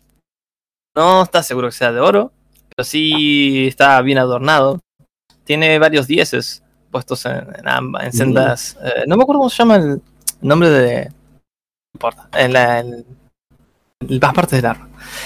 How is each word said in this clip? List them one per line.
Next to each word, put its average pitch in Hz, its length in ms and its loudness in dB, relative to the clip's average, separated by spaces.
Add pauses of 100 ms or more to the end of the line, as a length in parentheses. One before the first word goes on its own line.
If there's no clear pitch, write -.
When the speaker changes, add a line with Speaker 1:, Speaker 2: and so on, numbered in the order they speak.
(960)
Speaker 1:
no 185 280 4
está 175 200 -2
seguro 127 240 -6
que 117 60 -8
sea 120 180 -2
de 120 80 -4
oro, 202 320 0 (440)
pero 247 80 -6
sí 147 840 0
está 135 340 4
bien 135 160 0
adornado. 135 640 0 (640)
Tiene 156 340 0
varios 151 300 2
dieces 139 560 -4 (280)
puestos 127 340 -8
en, - 320 -10
en - 100 -12
amba-, 131 360 -4
en 131 60 -8
Speaker 2:
Mm. 120 40 -12
Speaker 1:
sendas, 131 680 -2
eh, 123 240 -4
no 165 120 0
me 247 60 4
acuerdo 285 160 0
cómo 254 100 0
se - 80 -10
llama 233 180 4
el 147 260 0 (400)
nombre 160 280 2
de, 127 400 2
no - 40 -20 (840)
importa, - 340 -10 (100)
en 127 140 0
la, 120 260 2
en, 120 260 -10 (920)
en 127 220 -4
las 135 120 2
partes 151 280 0
del 120 100 0
arma. - 180 -12 (360)